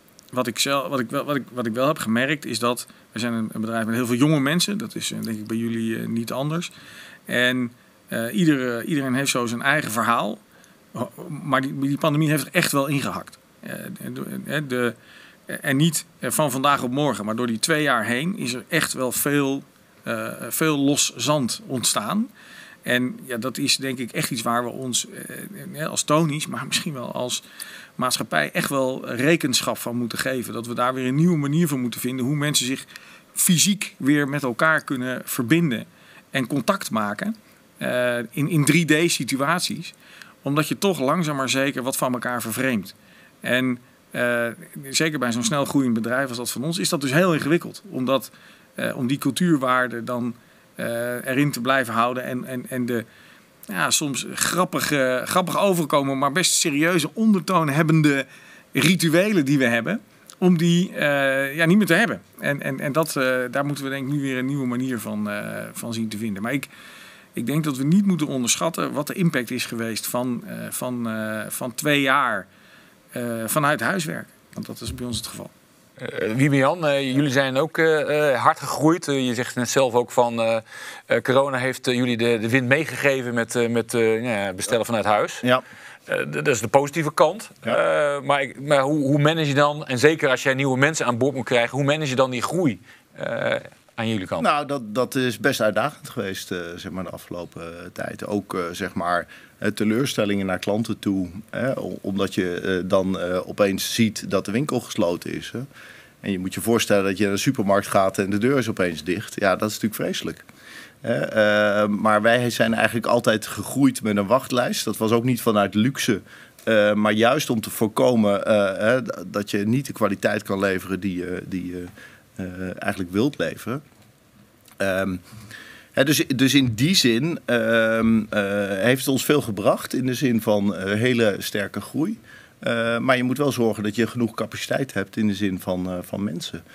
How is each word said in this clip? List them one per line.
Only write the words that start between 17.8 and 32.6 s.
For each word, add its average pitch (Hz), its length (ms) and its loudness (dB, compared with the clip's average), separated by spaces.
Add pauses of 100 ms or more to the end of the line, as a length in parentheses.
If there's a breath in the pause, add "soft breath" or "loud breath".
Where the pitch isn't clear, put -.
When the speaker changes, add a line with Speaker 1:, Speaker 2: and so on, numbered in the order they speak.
Speaker 1:
jaar 123 240 2
heen 135 320 -2
is 127 160 -4
er 120 140 -8
echt - 260 0
wel 127 180 -2
veel, 139 520 0 (400)
eh, 113 280 -6 (180)
veel 156 280 0
los 139 380 2
zand 131 500 0
ontstaan. 135 640 -2 (520 loud breath)
En 123 420 0
ja, 120 140 -6
dat 113 200 -6
is 135 200 0
denk 135 200 -6
ik 123 140 -8
echt 156 200 -4
iets 117 100 -4
waar 120 220 0
we 120 60 -6
ons, 123 400 -4
eh, - 720 -12
eh, - 80 -4
als - 140 -4
Tony's, 151 440 0
maar 127 180 -8
misschien - 280 -4
wel 123 180 -8
als 123 320 -4 (520 loud breath)
maatschappij 127 560 0
echt - 180 -2
wel 131 400 -2
rekenschap 127 680 2
van 120 180 -6
moeten 120 220 -4
geven. 123 360 -4
Dat 117 140 -8
we 120 60 -6
daar 123 200 2
weer 127 140 -2
een 131 80 2
nieuwe 165 220 6
manier 151 300 2
voor 139 120 0
moeten 123 200 -2
vinden 127 260 -2
hoe 143 100 2
mensen 147 300 0